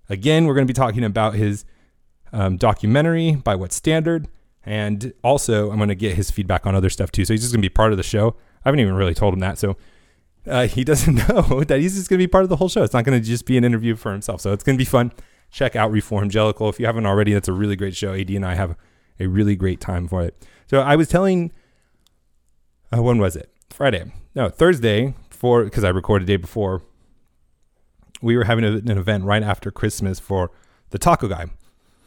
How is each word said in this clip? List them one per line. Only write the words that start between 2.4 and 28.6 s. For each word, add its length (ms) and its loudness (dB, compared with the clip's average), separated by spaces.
documentary, 800 2
By 180 -2
What 180 -6
Standard? 560 -2
And 480 -4
also, 460 2
I'm 80 -2
gonna 160 0
get 200 -2
his 160 -2
feedback 360 -2
on 80 0
other 160 2
stuff, 200 -4
too. 140 0
So 80 0
he's 80 2
just 120 -4
gonna 100 2
be 60 2
part 220 2
of 60 0
the 60 -4
show. 340 0
I 40 2
haven't 120 4
even 140 2
really 200 2
told 180 2
him 80 -2
that, 160 -4
so, 200 -2
uh, 200 0
he 160 -2
doesn't 320 2
<laughs> 140 2
know 340 4
that 160 2
he's 160 0
just 160 -8
gonna 80 4
be 80 2
part 160 4
of 80 0
the 60 2
whole 120 0
show. 140 0
It's 100 0
not 120 0
gonna 160 2
just 260 -4
be 100 2
an 80 4
interview 300 0
for 160 -8
himself, 300 -8
so 120 -2
it's 120 -4
gonna 140 2
be 60 0
fun. 280 2
Check 260 -2
out 160 2
Reform 360 -2
Jellicle 400 0
if 120 -4
you 60 0
haven't 200 -2
already. 260 2
That's 160 0
a 40 -2
really 240 -2
great 180 -6
show. 200 -6
A 100 -4
D 100 -6
and 100 -4
I 100 -4
have 220 -4
a 60 -2
really 280 2
great 260 -2
time 280 -6
for 140 -4
it. 120 -6
So 140 2
I 160 2
was 120 2
telling, 440 0
uh, 80 2
when 160 4
was 180 0
it? 140 -16
Friday. 420 -2
No, 140 -2
Thursday, 680 2
for, 400 2
'cause 140 -2
I 60 2
recorded 360 0
the 60 0
day 40 4
before, 460 -6
we 160 0
were 80 2
having 200 2